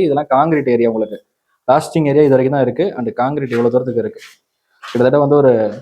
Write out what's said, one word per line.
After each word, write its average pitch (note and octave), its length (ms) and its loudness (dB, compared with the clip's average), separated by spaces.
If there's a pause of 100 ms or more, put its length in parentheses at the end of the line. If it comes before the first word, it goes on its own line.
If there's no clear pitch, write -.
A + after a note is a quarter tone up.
இதெல்லாம் C#3+ 280 -2
கான்கிரீட் C#3+ 420 0
ஏரியா A#2 160 0
உங்களுக்கு. G#2 260 -6 (480)
பிளாஸ்டிங் D3+ 460 0
ஏரியா D3+ 140 4
இது C3 100 4
வரைக்கும் C3 200 0
தான் C3 120 0
இருக்கு. D#3 180 -4 (100)
And A#2 120 -6 (120)
கான்கிரீட் C3+ 360 -4
இவ்வளவு A#2+ 180 0
தூரத்துக்கு A#2+ 300 -2
இருக்கு. - 160 -10 (680)
கிட்டத்தட்ட B2+ 360 2
வந்து D3 180 2
ஒரு B2+ 100 6 (280)